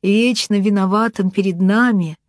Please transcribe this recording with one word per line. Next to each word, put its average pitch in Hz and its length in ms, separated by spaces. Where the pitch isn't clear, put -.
вечно 214 560
виноватым 202 720
перед 190 300
нами, 196 560